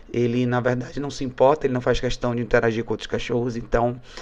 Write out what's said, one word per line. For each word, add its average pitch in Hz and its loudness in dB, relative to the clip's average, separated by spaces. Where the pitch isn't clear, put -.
Ele, 120 2
na 123 0
verdade, 123 -2
não 143 -4
se 135 -6
importa, 135 4
ele 127 -2
não 127 -2
faz 127 2
questão 120 -2
de 120 -2
interagir 117 2
com 110 -4
outros - -6
cachorros. 120 -2
Então, 120 0